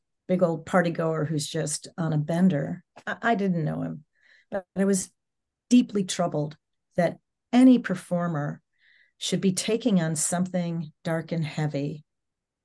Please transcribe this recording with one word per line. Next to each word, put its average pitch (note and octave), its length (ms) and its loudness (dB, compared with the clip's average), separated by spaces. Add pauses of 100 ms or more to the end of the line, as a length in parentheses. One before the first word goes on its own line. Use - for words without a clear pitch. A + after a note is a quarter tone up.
(280)
big F#3 160 0
old E3 220 0
party F3 260 2
goer D#3+ 320 -2
who's D3+ 240 -2
just D#3 400 -6 (100)
on D#3+ 160 -2
a D3+ 40 2
bender. E3+ 680 0 (220)
I, G3+ 160 -6
I A#3 140 2
didn't F#3 280 0
know D#3 200 -4
him, D#3+ 200 -10 (460)
but G3 160 -8 (100)
I F#3+ 100 0
was G3 260 0 (580)
deeply A3 340 4
troubled D3+ 540 -4 (380)
that F3 240 0 (340)
any B3+ 260 8
performer E3+ 800 -4 (560)
should - 220 -2
be F#3+ 140 2
taking G#3+ 480 0
on D#3+ 140 0
something E3+ 760 -2 (120)
dark E3 280 -4
and E3+ 140 -2
heavy D3+ 580 -4 (600)